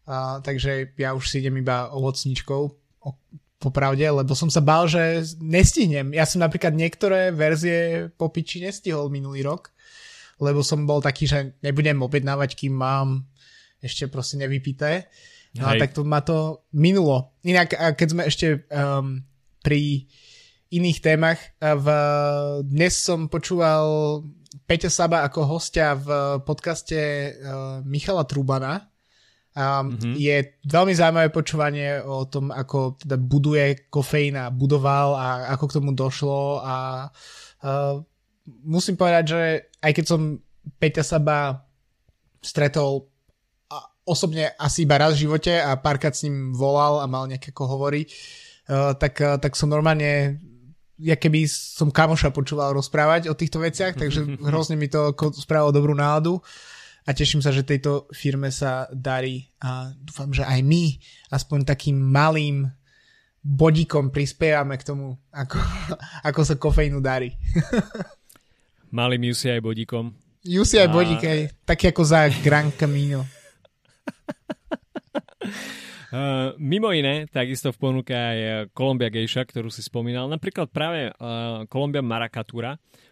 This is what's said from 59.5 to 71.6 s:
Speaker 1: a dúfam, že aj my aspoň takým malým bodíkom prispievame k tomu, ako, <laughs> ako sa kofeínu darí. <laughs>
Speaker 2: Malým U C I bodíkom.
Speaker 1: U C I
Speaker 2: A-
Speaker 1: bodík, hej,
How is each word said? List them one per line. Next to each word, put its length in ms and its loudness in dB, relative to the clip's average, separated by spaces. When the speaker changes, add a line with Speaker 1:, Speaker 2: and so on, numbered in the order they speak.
Speaker 1:
a 360 -8
dúfam, 360 -12
že 120 0
aj 180 2
my 240 4
aspoň 360 -2
takým 280 0
malým 720 2
bodíkom 720 2
prispievame 640 0
k 100 -12
tomu, 300 -8
ako, 320 -4
<laughs> 340 -10
ako 140 0
sa 140 2
kofeínu 420 2
darí. 400 -2
<laughs> 720 -20
Speaker 2:
Malým 320 0
U 140 -2
C 160 -2
I 80 0
bodíkom. 560 -6
Speaker 1:
U 140 2
C 120 4
I 60 8
Speaker 2:
A- 80 8
Speaker 1:
bodík, 320 4
hej, 300 -2